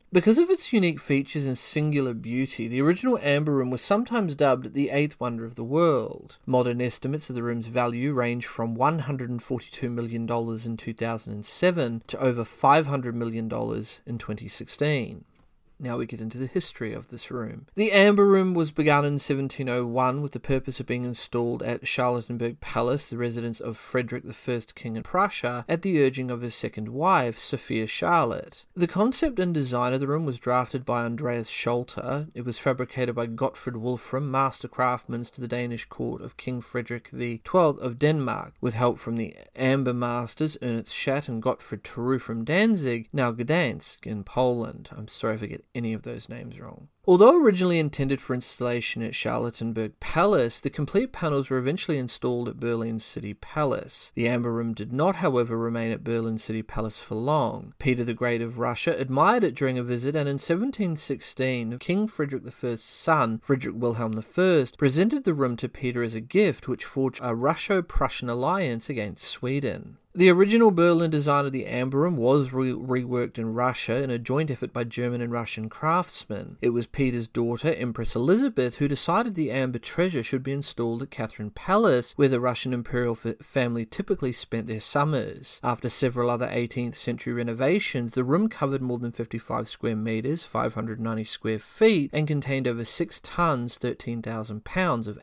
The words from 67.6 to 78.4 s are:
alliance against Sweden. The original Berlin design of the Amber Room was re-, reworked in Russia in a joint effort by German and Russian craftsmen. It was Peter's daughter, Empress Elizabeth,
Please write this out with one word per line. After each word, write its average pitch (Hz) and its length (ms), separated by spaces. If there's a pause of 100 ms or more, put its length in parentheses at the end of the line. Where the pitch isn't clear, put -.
alliance 127 600
against 107 360
Sweden. 131 720 (200)
The 180 140
original 208 400
Berlin 170 400
design 143 340
of 139 60
the 127 160
Amber 127 320
Room 170 180
was 131 360
re-, 131 180
reworked 123 640
in 113 160
Russia 123 480
in 135 100
a 120 80
joint 135 300
effort 127 240
by 123 120
German 120 360
and 120 120
Russian 113 360
craftsmen. 156 960
It 123 60
was 117 260
Peter's 123 320
daughter, 120 480
Empress 120 400
Elizabeth, 143 640